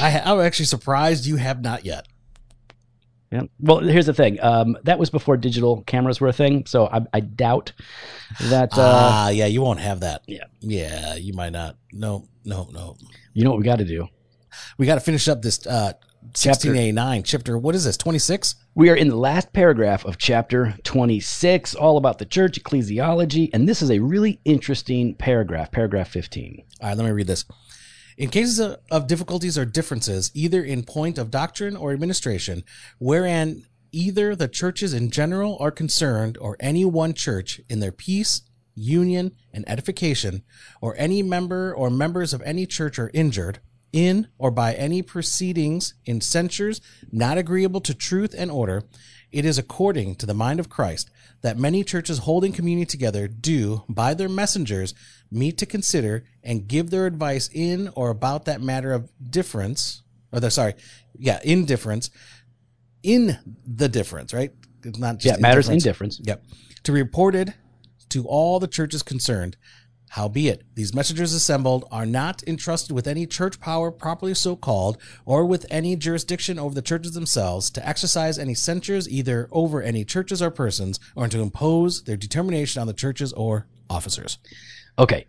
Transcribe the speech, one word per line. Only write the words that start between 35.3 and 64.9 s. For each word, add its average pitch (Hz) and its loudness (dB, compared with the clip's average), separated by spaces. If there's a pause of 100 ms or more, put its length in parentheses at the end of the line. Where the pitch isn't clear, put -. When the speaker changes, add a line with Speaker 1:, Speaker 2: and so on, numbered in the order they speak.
Speaker 1:
are 147 0
concerned, 120 0
or 107 -6
any 156 2
one 165 2
church - -4
in 113 -4
their 95 -4
peace, - -2 (340)
union, 180 0 (220)
and 104 -10
edification, 113 -2 (380)
or 113 -4
any 185 0
member 180 -2
or 127 -2
members 156 -2
of 127 -6
any 170 -4
church 151 -6
are 113 -4
injured, 104 0 (300)
in 185 2 (100)
or 127 0
by 117 2
any 160 -2
proceedings 170 -4 (100)
in 117 -2
censures 180 -2 (320)
not 120 0
agreeable 185 0
to 170 -4
truth 190 -2
and 175 -6
order, 107 -2 (480)
it 143 -2
is 151 2
according 135 -2
to - -8
the 104 0
mind 123 0
of 170 -6
Christ 90 -4 (320)
that 117 -2
many 160 2
churches 165 -4
holding 180 2
communion 175 -2
together 104 -2
do, 110 -2
by 120 0
their 190 -4
messengers, 160 -2 (380)
meet 135 -2
to - -4
consider 120 -2 (200)
and 113 -4
give 165 0
their 185 0
advice 151 -4
in 175 -2
or 123 -2
about 127 -2
that 139 -4
matter 131 -2
of 120 -4 (180)
difference," 123 -4 (280)
or 120 -4
the, 113 0
sorry, 110 0 (420)
yeah, 123 0
indifference, 139 0 (920)
in 214 4 (260)
the 127 0
difference, 92 -4
right? 135 -4 (320)
It's 113 -12